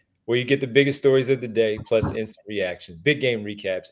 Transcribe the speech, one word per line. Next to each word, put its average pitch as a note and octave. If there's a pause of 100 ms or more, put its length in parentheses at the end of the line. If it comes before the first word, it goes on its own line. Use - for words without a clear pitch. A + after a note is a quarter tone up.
(240)
where A#2+
you B2+
get C3+
the C3+
biggest C#3
stories C3+
of B2+
the B2
day, A2
plus G#2
instant A2
reactions, F2+
big C#3
game A#2
recaps, G2